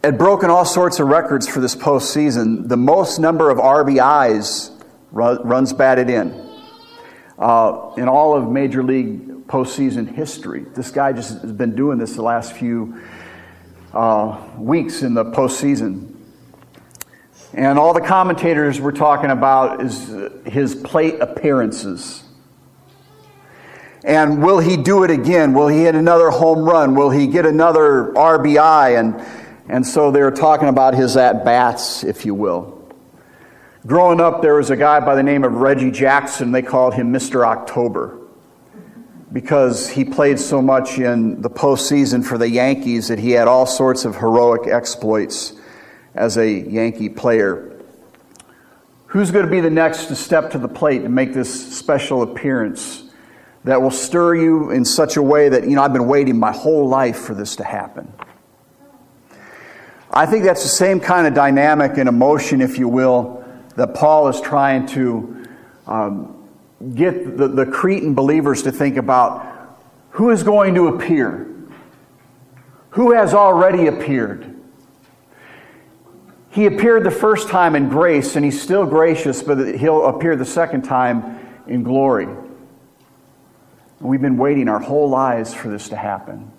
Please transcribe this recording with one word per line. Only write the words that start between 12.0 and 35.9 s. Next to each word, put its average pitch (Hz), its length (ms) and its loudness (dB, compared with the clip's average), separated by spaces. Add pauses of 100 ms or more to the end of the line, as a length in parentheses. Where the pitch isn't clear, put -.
the 113 80 -8
last 117 300 -4
few, 117 480 -8 (920)
uh, 110 460 0 (200)
weeks 147 440 -4
in 120 120 -2
the 113 100 0
postseason. 117 880 -4 (1400)
And 139 240 0
all 165 140 4
the 170 100 0
commentators 170 760 0
were 143 120 -4
talking 143 380 0
about 135 500 0
is, 113 300 -8
uh, 101 200 -12 (160)
his 131 280 -4
plate 160 460 -2
appearances. 110 1000 -4 (1800)
And 151 400 2
will 185 160 4
he 175 160 2
do 185 260 2
it 170 80 2
again? 147 440 2
Will 147 140 4
he 151 120 2
hit 165 140 4
another 170 360 4
home 160 300 2
run? 156 340 4
Will 139 160 4
he 139 160 2
get 160 200 2
another 156 720 4
R 160 220 4
B 147 200 2
I? 151 320 6
And, 113 300 0 (500)
and 127 160 -2
so 151 240 2
they're 139 200 4
talking 151 380 2
about 131 260 4
his 131 220 2
at-bats, 120 840 2
if - 220 -8
you 104 100 -4
will. 98 560 -6 (960)
Growing 170 320 4
up, 165 220 2
there 151 140 4
was 139 160 2
a 131 60 2
guy 147 240 4
by 139 140 0
the 135 80 2
name 139 220 2
of 120 100 0
Reggie 127 360 2